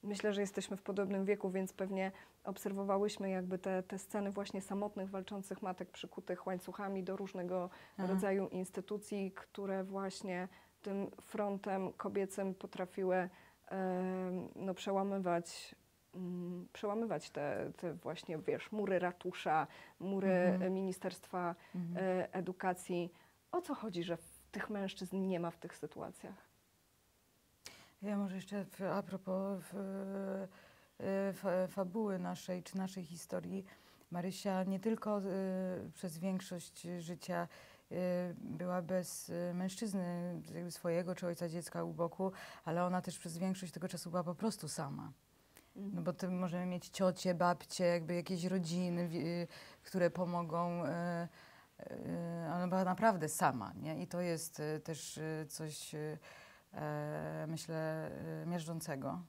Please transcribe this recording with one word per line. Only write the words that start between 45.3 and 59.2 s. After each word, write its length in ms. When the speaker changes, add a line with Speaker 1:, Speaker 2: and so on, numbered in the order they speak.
Speaker 1:
Mhm. 180
Speaker 2:
No 80
bo 100
tym 260
możemy 280
mieć 220
ciocie, 460
babcie, 500
jakby 300
jakieś 300
rodziny, 640
wi-, 180
y, 200
które 280
pomogą, 720
e, 440
e, 760
ona 140
była 160
naprawdę 440
sama, 440
nie? 200
I 40
to 140
jest, 400
e, 200
też, 380
e, 300
coś, 460
e, 240
e, 720
myślę, 640
e, 40
miażdżącego. 840